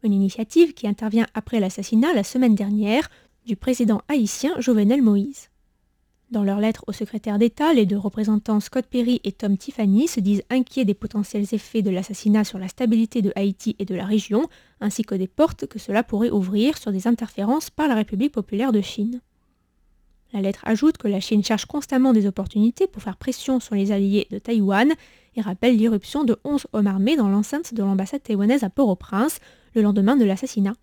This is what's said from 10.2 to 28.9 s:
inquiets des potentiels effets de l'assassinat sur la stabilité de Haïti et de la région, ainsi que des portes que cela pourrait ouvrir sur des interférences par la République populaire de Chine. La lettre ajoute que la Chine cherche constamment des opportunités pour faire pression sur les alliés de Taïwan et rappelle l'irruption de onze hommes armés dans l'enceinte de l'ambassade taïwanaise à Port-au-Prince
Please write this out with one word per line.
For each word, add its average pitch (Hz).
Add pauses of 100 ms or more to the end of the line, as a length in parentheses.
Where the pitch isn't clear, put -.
inquiets 254
des 196
potentiels 208
effets 220
de 202
l'assassinat 202
sur 202
la 190
stabilité 226
de 196
Haïti 196
et 202
de 185
la 180
région, 214 (320)
ainsi 214
que 202
des 185
portes -
que -
cela 202
pourrait 220
ouvrir 208
sur -
des 190
interférences 233
par 302
la 254
République 220
populaire 220
de 208
Chine. 226 (1120)
La 202
lettre 196
ajoute 285
que -
la 202
Chine 208
cherche -
constamment 262
des 208
opportunités 208
pour 226
faire 190
pression 262
sur -
les 196
alliés 196
de 208
Taïwan 214 (420)
et 233
rappelle 233
l'irruption 220
de 226
onze 285
hommes 214
armés 196
dans 214
l'enceinte 208
de 220
l'ambassade 196
taïwanaise 220
à 196
Port-au-Prince 220 (340)